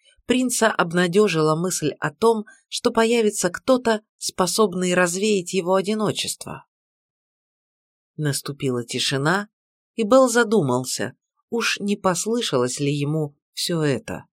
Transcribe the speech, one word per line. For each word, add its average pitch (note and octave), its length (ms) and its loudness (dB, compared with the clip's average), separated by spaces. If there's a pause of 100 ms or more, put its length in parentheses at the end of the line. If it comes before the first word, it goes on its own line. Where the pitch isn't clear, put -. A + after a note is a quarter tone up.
(260)
принца A#3+ 460 0
обнадёжила F3 840 2
мысль E3 460 -2
о D3 120 -4
том, A3+ 340 2 (200)
что - 240 -2
появится A3+ 580 2
кто-то, A3+ 540 0 (160)
способный F3+ 760 0
развеять F3+ 580 0
его F#3 240 0
одиночество. F#3+ 920 -4 (1500)
Наступила C#3 680 -4
тишина, D3 640 -2 (460)
и A3+ 80 -2
Белл B3+ 260 6
задумался, D3+ 840 0 (380)
уж A3+ 280 -2
не G3+ 160 -2
послышалось F3 840 -2
ли C#3+ 100 -2
ему D3 460 -4 (160)
всё E3+ 300 -4
это. A2 420 -2 (100)